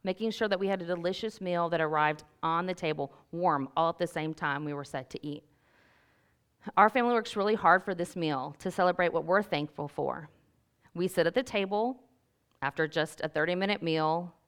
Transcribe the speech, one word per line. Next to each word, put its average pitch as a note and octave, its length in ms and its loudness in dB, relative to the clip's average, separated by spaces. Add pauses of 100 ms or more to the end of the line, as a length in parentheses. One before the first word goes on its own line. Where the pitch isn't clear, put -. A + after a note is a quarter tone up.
making G3+ 260 -2
sure G#3+ 160 -2
that F#3+ 140 0
we G3 80 0
had F#3+ 120 0
a E3+ 60 -6
delicious F3+ 540 -2
meal F3 300 0
that E3 100 2
arrived D3+ 420 2 (200)
on E3 240 0
the F#3 80 -4
table, D3+ 380 -4 (200)
warm, D#3+ 440 2
all E3 120 4
at E3+ 100 -4
the F3 80 0
same D#3+ 260 -4
time D3 320 -4
we D3 80 -4
were C#3+ 120 -8
set C3 260 -10
to - 160 -10
eat. D3 160 -8 (1300)
Our G#3 120 8
family A#3+ 260 2
works A3 220 -2
really G#3+ 200 0
hard F#3 260 6
for F#3+ 120 -4
this E3+ 200 -6
meal D3+ 460 -4
to F#3 100 -4
celebrate F3+ 420 2
what D#3+ 120 -2
we're F#3 180 4
thankful D3+ 460 -4
for. C#3 400 -4 (680)
We F3 140 -2
sit E3+ 180 2
at E3+ 80 0
the C4 80 2
table G#3+ 600 -2 (600)
after C#3+ 240 0
just D#3 360 -4
a D#3 60 -4
thirty-minute F3+ 540 0
meal E3 520 0 (140)